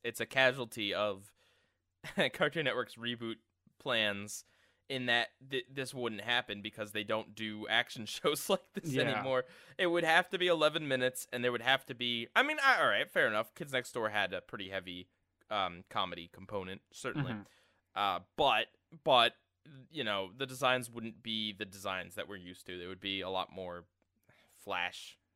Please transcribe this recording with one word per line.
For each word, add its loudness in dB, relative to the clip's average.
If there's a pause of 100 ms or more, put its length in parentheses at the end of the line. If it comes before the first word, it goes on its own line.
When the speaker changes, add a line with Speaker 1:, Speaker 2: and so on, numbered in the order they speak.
Speaker 1:
it's -4
a 0
casualty 2
of -2 (460)
<laughs> -4
Cartoon 0
Network's -2
reboot -6 (440)
plans -2 (460)
in -4
that 2 (200)
th-, -4
this -8
wouldn't -4
happen -2
because -8
they -4
don't -4
do -8
action 0
<laughs> -
shows -2
like 4 (140)
this -6
Speaker 2:
Yeah. 2
Speaker 1:
anymore. 0 (320)
It 2
would 2
have 6
to -4
be 2
eleven 4
minutes, 0
and -4
there 2
would -2
have 4
to -8
be, -4
I 6
mean, 0
I, 6
all 6
right, 4
fair 4
enough. 0
Kids -10
Next -2
Door 0
had 0
a -4
pretty -10
heavy, -6 (420)
um, -2
comedy -4
component, -8 (100)
certainly. -6
Speaker 2:
Mm-hmm. -6 (540)
Speaker 1:
Uh, 2 (160)
but, 4 (380)
but, 8 (560)
you -6
know, 0
the -2
designs 0
wouldn't -10
be -4
the -8
designs -6
that -6
we're -12
used -14
to. -8
They -8
would -10
be -2
a -4
lot -2
more -8 (800)
Flash, -4 (180)